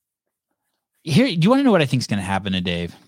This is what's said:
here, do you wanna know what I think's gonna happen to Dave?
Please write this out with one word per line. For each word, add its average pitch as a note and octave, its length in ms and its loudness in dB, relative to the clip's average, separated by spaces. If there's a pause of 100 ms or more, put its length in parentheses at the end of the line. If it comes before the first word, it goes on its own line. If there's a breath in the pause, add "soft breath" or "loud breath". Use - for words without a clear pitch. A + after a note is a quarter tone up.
(1040)
here, D#3 220 2
do C#4 80 -2
you F3+ 160 2
wanna C4+ 140 2
know C4 80 4
what F#3 100 4
I C#3 60 0
think's B2+ 180 -2
gonna G2+ 160 -4
happen F#2+ 320 -4
to F#2 80 -2
Dave? F2 340 -6 (120)